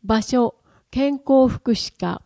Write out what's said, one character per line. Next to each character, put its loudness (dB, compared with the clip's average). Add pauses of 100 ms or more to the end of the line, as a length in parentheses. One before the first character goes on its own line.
場 -2
所、 -2 (360)
健 -2
康 2
福 -2
祉 -6
課。 -6